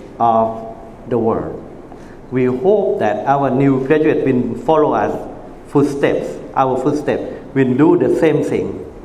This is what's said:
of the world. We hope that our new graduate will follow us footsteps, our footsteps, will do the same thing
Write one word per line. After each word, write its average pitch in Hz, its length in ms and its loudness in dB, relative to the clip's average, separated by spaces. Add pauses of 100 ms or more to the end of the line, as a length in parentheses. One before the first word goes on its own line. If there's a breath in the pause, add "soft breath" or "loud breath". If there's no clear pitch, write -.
(200)
of 113 560 0 (320)
the 120 100 0
world. 110 460 -2 (680 loud breath)
We 127 160 0
hope 127 540 2
that 107 260 0
our 139 240 2
new 135 380 2
graduate 151 380 2
will 120 300 0
follow 151 380 2
us 104 220 0 (520)
footsteps, - 600 0 (280)
our 131 220 2
footsteps, 147 460 -2 (320 loud breath)
will 127 180 4
do 156 240 4
the - 220 2
same 151 240 4
thing - 420 -4 (200)